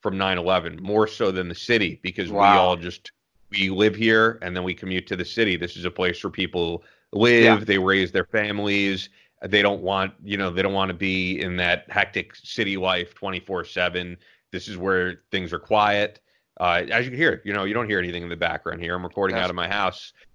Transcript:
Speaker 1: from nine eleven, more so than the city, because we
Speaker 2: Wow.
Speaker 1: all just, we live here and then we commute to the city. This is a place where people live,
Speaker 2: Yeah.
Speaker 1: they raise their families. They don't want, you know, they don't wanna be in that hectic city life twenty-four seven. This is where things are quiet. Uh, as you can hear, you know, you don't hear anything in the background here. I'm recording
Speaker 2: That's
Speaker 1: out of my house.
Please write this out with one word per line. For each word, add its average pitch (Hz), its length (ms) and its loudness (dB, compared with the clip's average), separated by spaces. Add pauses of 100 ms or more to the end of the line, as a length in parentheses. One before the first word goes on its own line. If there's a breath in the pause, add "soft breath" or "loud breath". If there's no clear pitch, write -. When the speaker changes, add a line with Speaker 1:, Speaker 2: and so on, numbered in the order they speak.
Speaker 1:
from 95 160 -4
nine 95 200 0
eleven, 85 460 0
more 107 240 2
so 104 240 -2
than 92 160 -4
the 85 80 -10
city, 107 480 0
because 92 260 -6
we 104 80 -6
Speaker 2:
Wow. 101 220 8
Speaker 1:
all 90 160 4
just, 87 360 -10 (400)
we 98 180 0
live 98 260 4
here 110 460 4
and 90 140 -6
then 90 80 -2
we 92 100 -2
commute 92 340 -6
to 98 80 -4
the 90 100 -4
city. 107 300 0
This 85 220 -6
is 87 80 -8
a 87 60 -4
place 90 320 -2
where 101 60 -6
people 85 540 -4 (300 soft breath)
live, 113 460 6
Speaker 2:
Yeah. 104 60 -8
Speaker 1:
they 101 120 2
raise 95 340 2
their 92 140 0
families. 101 840 -2 (360 soft breath)
They 101 180 4
don't 101 200 2
want, 95 320 0 (100)
you 101 140 -6
know, 95 120 -2
they 90 120 0
don't 98 120 0
wanna 95 200 0
be 92 480 -2
in 90 160 -4
that 87 320 0
hectic - 460 -2
city 98 400 -4
life 92 400 -2
twenty-four 92 480 -8
seven. 90 540 -4 (340 soft breath)
This 90 160 -10
is 104 100 -12
where 92 440 0 (100)
things 90 220 -4
are 85 60 -6
quiet. 104 600 2 (400)
Uh, 87 320 2
as 117 140 2
you 127 60 -8
can 123 80 -10
hear, 156 260 0
you 101 80 -4
know, 101 100 -2
you 101 100 -2
don't 117 140 -2
hear 101 120 0
anything 87 240 -4
in 87 60 -10
the 85 60 -8
background 85 460 -4
here. 85 140 -6
I'm 90 80 -6
recording 95 320 -2
Speaker 2:
That's 92 100 0
Speaker 1:
out 90 60 -2
of 87 40 -10
my 87 140 -4
house. 98 420 -4 (240 soft breath)